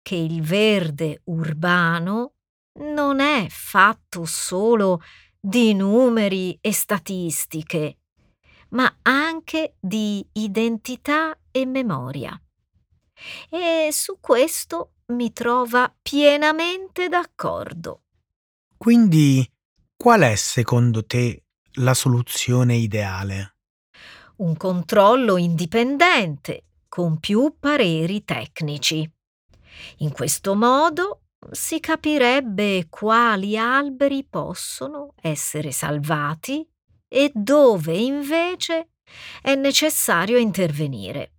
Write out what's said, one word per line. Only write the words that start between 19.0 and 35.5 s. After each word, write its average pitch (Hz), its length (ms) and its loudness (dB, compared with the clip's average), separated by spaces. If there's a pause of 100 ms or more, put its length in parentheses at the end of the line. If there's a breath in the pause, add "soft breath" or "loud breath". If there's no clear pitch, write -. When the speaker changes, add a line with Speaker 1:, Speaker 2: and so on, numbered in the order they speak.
Speaker 2:
qual 233 260 6
è 117 140 6
secondo 120 680 0
te 123 400 -2 (280)
la 127 200 2
soluzione 123 840 0
ideale? 98 840 -4 (800 loud breath)
Speaker 1:
Un 165 200 -2
controllo 202 800 4
indipendente, 214 1300 0 (240)
con 160 300 -2
più 247 400 0
pareri 202 680 0
tecnici. 156 840 -6 (880 loud breath)
In 151 140 -4
questo - 440 -4
modo 302 680 0 (300)
si - 280 -6
capirebbe 247 1120 0
quali 214 680 0
alberi 269 680 0
possono 277 960 -10
essere 151 500 -6